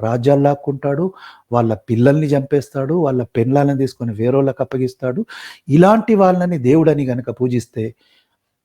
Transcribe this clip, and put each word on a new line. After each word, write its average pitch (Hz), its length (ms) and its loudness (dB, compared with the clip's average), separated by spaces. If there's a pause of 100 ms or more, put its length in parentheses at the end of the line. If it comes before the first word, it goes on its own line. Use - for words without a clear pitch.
రాజ్యాలు 123 380 2
లాక్కుంటాడు, 143 720 -2 (380)
వాళ్ళ 117 220 0
పిల్లల్ని 131 540 0
చంపేస్తాడు, 139 640 -4
వాళ్ళ 135 300 -2
పెళ్ళాలను 135 540 0
తీసుకొని 123 360 -4
వేరేళ్ళకి 127 480 0
అప్పగిస్తాడు. 127 640 -6 (440)
ఇలాంటి 208 460 4
వాళ్ళని 180 420 2
దేవుడని 147 480 2
గనక 123 240 -6
పూజిస్తే 120 640 -4 (680)